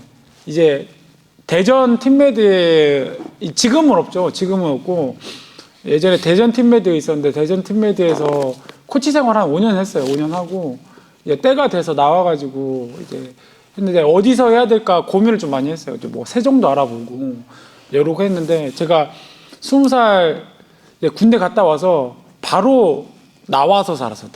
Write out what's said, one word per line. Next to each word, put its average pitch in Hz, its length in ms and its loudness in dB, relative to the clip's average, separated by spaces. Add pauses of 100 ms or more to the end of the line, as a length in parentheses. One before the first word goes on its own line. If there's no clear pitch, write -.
(460)
이제 156 400 0 (600)
대전 240 520 2
팀메드, 190 1200 2 (220)
이, 175 140 -8
지금은 269 440 2
없죠. 170 340 -2
지금은 185 380 -2
없고 139 460 -4 (680)
예전에 165 340 2
대전 185 340 2
팀메드 233 420 2
있었는데 147 380 -2
대전 156 320 -2
팀메드에서 160 920 -2 (320)
코치 277 260 -2
생활 254 240 2
한 190 160 0
오 156 60 0
년 214 200 2
했어요. 185 260 -4
오 135 120 -2
년 151 160 -4
하고 170 460 -8 (460)
이제 147 120 -2
때가 262 320 0
돼서 165 260 -4
나와가지고 139 1000 -2 (100)
이제 131 300 -14 (460)
했는데 180 240 0
어디서 220 480 4
해야 233 160 4
될까 208 400 2
고민을 214 320 2
좀 156 120 -6
많이 135 200 -2
했어요. 147 260 -10
이제 117 120 -14
뭐 120 160 -10
세종도 240 440 2
알아보고 127 680 -4 (560)
여러 147 220 0
거 180 80 -4
했는데 165 520 -2
제가 160 360 0 (500)
스무 269 280 2
살 196 560 2 (540)
이제 165 100 -2
군대 226 300 2
갔다 185 240 0
와서 156 540 0 (240)
바로 190 640 0 (400)
나와서 180 500 0
살았어요. 110 400 -10